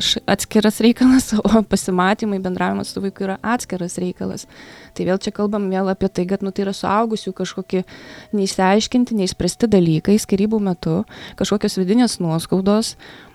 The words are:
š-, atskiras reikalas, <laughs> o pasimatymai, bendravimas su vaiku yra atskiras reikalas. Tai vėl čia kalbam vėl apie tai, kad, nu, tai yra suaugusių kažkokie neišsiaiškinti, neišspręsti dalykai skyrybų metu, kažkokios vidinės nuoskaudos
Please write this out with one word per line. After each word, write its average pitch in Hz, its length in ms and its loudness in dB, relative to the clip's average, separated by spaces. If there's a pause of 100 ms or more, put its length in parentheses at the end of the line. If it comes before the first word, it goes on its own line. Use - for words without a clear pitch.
š-, - 260 -2
atskiras 214 540 2
reikalas, 247 580 4
<laughs> 208 60 2
o 214 180 6
pasimatymai, 196 760 0
bendravimas 185 480 -4
su - 120 -10
vaiku 196 240 -6
yra 190 180 -4
atskiras 196 560 -6
reikalas. 190 480 -8 (480)
Tai 180 100 -4
vėl 180 160 2
čia 214 100 -6
kalbam 208 380 -2
vėl 190 200 0
apie 190 200 0
tai, 180 160 -2
kad, 196 180 -2
nu, 196 100 -4
tai 202 120 -4
yra 196 80 -2
suaugusių 208 600 -2
kažkokie 185 520 -4 (480)
neišsiaiškinti, 208 840 2
neišspręsti 190 540 0
dalykai 180 500 4
skyrybų 214 420 0
metu, 180 420 -2 (340)
kažkokios 202 400 -2
vidinės 202 440 2
nuoskaudos 185 760 0 (400)